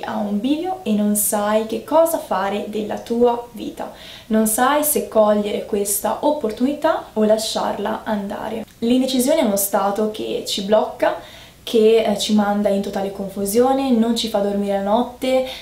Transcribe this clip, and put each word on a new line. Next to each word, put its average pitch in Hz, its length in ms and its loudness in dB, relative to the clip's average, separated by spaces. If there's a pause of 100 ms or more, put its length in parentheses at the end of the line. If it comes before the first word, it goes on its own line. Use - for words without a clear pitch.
a 220 120 -6
un 208 220 -2
bivio 320 440 -2
e 214 80 -2
non 208 240 2
sai 214 500 0
che 226 180 -6
cosa 320 360 2
fare 202 480 -2
della 208 320 -6
tua 240 440 2 (100)
vita. - 380 -10 (360)
Non 220 180 2
sai 269 380 2
se 214 240 0
cogliere 208 580 2
questa 202 540 -2
opportunità 294 920 0
o 214 100 2
lasciarla 214 800 0
andare. 214 600 -6 (120)
L'indecisione 262 600 2
è 269 60 2
uno 202 100 2
stato 202 560 0
che 220 340 -6
ci - 160 -6
blocca, 220 540 0 (540)
che, 220 340 6
eh, 208 140 0
ci - 160 -2
manda 208 360 2
in 196 120 0
totale 196 300 -4
confusione, 240 800 0
non 226 240 4
ci 226 120 -4
fa 208 120 -2
dormire 202 380 0
la 196 120 -2
notte, 254 560 0 (160)